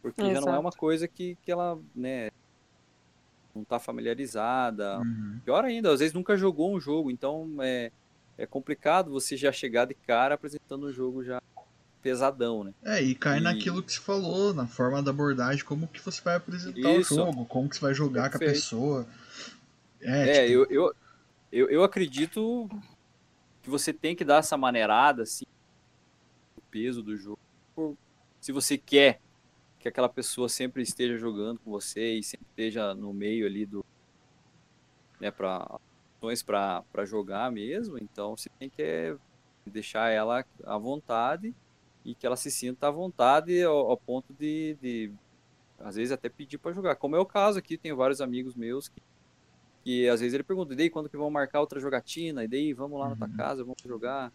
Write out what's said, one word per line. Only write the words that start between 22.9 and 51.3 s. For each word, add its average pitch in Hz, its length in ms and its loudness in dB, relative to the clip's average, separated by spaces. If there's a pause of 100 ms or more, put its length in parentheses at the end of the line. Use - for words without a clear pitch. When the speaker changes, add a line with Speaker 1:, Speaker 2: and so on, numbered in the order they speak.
Speaker 1:
que - 80 -10
você 143 200 0
tem 156 240 -2
que 175 100 -4
dar 147 160 8
essa 156 180 0
maneirada, 120 640 6
assim, - 240 -8 (1120)
o - 20 -20 (100)
peso 120 320 -4
do 107 140 -8
jogo. 101 220 -12 (360)
Por, 156 220 -6 (420)
se - 140 -10
você 139 240 0
quer 139 420 6 (640)
que - 80 -4
aquela 127 200 2
pessoa 123 420 -4
sempre 127 320 -4
esteja 120 340 -2
jogando 113 440 -4
com 110 100 -14
você 110 440 -4
e 110 80 -4
sempre - 280 -14
esteja 110 440 -4
no 101 200 -10
meio 104 320 -2
ali 101 180 -2
do, 101 180 -10 (1400)
né, 101 100 -4
pra, - 480 -6 (400)
opções 117 240 -6
pra, 98 400 0 (100)
pra 104 120 -2
jogar 101 460 -4
mesmo, 143 480 -6
então 107 380 -8
você - 220 -14
tem 135 100 -12
que, 151 140 -8
é, 156 340 -2 (500)
deixar 110 440 -2
ela 113 340 0 (200)
à 104 120 -6
vontade 135 800 -4 (500)
e 120 100 -12
que - 120 -6
ela 123 100 0
se 139 140 -6
sinta 127 380 -2
à - 20 2
vontade 160 720 4
ao, 147 280 4
ao 123 60 4
ponto 127 420 -8
de, 156 420 -4
de, 117 300 -6 (720)
às 101 160 -12
vezes, 120 160 -2
até 127 160 -6
pedir 143 300 -14
pra 170 140 -8
jogar. 180 240 0
Como 147 200 -2
é - 20 6
o 185 80 4
caso 202 320 2
aqui, 165 200 -8
tenho 156 180 -6
vários 131 240 2
amigos 127 340 -4
meus 120 340 -6
que, - 120 -20 (840)
que 123 260 2
às 117 120 4
vezes 120 140 0
ele 139 80 0
pergunta, 185 300 -4
"E 123 40 -8
daí, 160 140 4
quando 156 180 -6
que - 80 -14
vão 147 140 -2